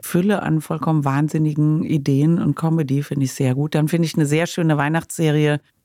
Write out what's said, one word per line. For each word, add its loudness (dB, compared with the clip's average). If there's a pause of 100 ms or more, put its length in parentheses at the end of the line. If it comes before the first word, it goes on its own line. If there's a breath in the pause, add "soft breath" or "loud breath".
Fülle 0
an -2
vollkommen -2
wahnsinnigen 0
Ideen 2
und 0
Comedy -2
finde -2
ich -4
sehr 0
gut. -2
Dann 2
finde 0
ich -4
eine 2
sehr 2
schöne 0
Weihnachtsserie, 0 (240)